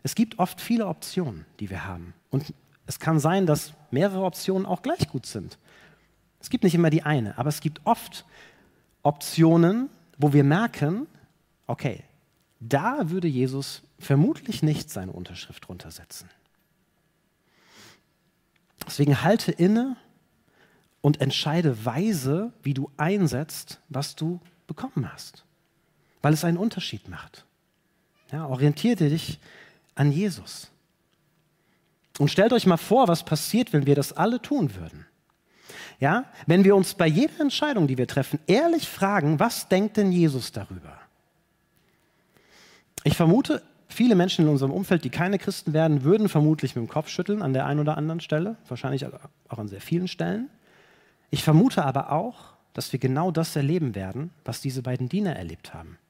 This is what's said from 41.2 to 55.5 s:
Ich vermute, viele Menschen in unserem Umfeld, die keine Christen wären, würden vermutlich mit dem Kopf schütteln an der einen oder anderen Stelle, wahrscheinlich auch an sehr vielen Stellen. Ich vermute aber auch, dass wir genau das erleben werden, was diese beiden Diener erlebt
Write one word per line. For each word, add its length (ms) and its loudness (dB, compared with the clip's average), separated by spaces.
Ich 120 2
vermute, 460 4
viele 280 4
Menschen 300 4
in 60 4
unserem 200 2
Umfeld, 320 0
die 60 -6
keine 300 -2
Christen 340 -6
wären, 300 2
würden 260 4
vermutlich 460 2
mit 100 -4
dem 40 -14
Kopf 200 -6
schütteln 320 -4
an 120 -2
der 120 -2
einen 140 -2
oder 180 0
anderen 220 -4
Stelle, 380 -4
wahrscheinlich 380 -6
auch 520 -16
an 100 -8
sehr 140 -14
vielen 260 -2
Stellen. 420 -6
Ich 140 -4
vermute 420 6
aber 260 -2
auch, 420 -6
dass 180 -8
wir 80 -4
genau 320 0
das 240 -4
erleben 400 0
werden, 360 -8
was 160 -8
diese 200 -6
beiden 280 -4
Diener 260 -2
erlebt 380 -12